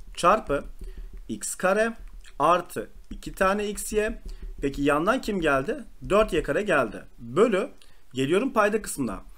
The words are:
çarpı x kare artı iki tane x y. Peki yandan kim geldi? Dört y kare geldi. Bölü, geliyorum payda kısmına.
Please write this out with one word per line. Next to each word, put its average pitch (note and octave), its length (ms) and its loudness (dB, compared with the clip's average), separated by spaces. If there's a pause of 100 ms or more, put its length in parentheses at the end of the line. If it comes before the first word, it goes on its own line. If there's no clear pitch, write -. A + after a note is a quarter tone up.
(160)
çarpı F3+ 480 2 (680)
x - 260 -8
kare G#3+ 380 2 (460)
artı D#3 500 2 (200)
iki - 240 -10
tane G3+ 360 2
x G3+ 240 -6
y. G#3+ 280 0 (400)
Peki C#3 200 -2
yandan D#3 400 4
kim G3+ 200 -2
geldi? D#3 420 2 (260)
Dört G#3 240 4
y D3+ 100 2
kare D3+ 180 0
geldi. C3 420 0 (140)
Bölü, F#3 520 2 (440)
geliyorum D#3+ 400 2
payda G#3 280 4
kısmına. G#2+ 400 -6 (160)